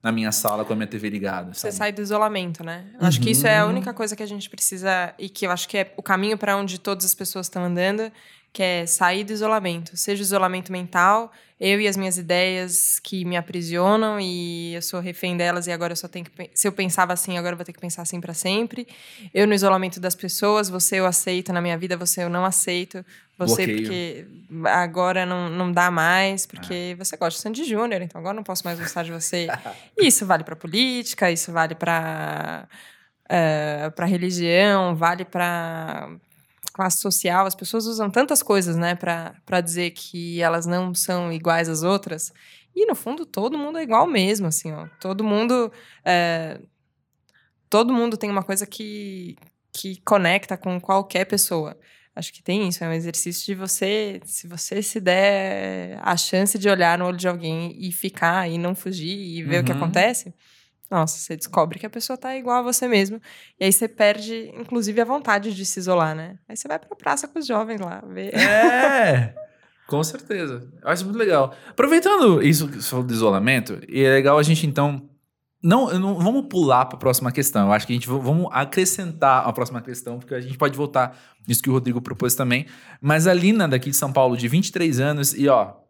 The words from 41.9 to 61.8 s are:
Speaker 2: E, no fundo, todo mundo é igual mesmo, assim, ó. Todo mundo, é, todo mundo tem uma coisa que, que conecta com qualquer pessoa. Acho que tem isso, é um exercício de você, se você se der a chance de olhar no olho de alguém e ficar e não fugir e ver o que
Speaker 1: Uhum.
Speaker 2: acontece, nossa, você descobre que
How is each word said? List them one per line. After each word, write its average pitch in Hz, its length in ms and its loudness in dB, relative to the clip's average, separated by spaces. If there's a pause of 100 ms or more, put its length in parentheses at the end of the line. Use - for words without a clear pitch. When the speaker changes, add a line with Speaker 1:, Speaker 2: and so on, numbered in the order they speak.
Speaker 2:
E, 415 100 4
no 415 80 0
fundo, 302 320 -8
todo 254 320 -4
mundo 302 200 -6
é 320 40 -6
igual 247 240 4
mesmo, 202 400 2
assim, 156 260 -4
ó. 156 140 -12 (140)
Todo 196 240 -4
mundo, 226 480 2 (320)
é, 170 540 0 (1080)
todo 240 240 4
mundo 233 240 0
tem 208 140 -4
uma 196 120 -2
coisa 196 240 -4
que, 202 680 -12 (360)
que 190 320 -10
conecta 196 520 2
com 180 240 -4
qualquer 190 440 0
pessoa. 165 520 -2 (380)
Acho - 180 -10
que - 100 -20
tem 196 260 0
isso, 175 160 -6
é 165 40 -4
um 160 40 -2
exercício 165 540 -6
de 196 80 -4
você, 190 720 -4
se - 200 -10
você 175 360 -6
se 214 180 -4
der 190 1040 2
a 180 120 2
chance 196 440 2
de 196 100 2
olhar 175 300 4
no 180 80 0
olho 180 100 -2
de 180 100 -4
alguém 170 520 -4
e 185 120 -6
ficar 175 600 0
e 165 80 -2
não 175 160 -2
fugir 185 420 -6 (220)
e 165 40 -8
ver 160 200 2
o - 20 0
que 123 80 0
Speaker 1:
Uhum. 135 60 -2
Speaker 2:
acontece, 185 560 0 (560)
nossa, 160 260 0
você - 220 -10
descobre 170 400 0
que - 80 -12